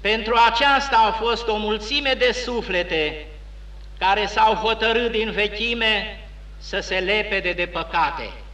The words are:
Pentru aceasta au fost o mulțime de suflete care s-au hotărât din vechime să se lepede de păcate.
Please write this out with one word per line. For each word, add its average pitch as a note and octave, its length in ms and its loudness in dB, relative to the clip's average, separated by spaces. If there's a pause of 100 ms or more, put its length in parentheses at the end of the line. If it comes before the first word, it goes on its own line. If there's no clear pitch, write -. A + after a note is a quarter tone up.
Pentru A3 340 0 (160)
aceasta C#4 460 4
au A3 140 6
fost A3+ 380 0
o G#3+ 80 2
mulțime A3 560 0
de B3 200 2
suflete F3 920 -2 (720)
care G3 280 2
s-au A3 280 4
hotărât A3+ 560 0
din A3 200 0
vechime G#3+ 920 -2 (380)
să - 220 -6
se F#3 180 -4
lepede G3 540 0
de F3 140 -2
păcate. E3 640 -2 (240)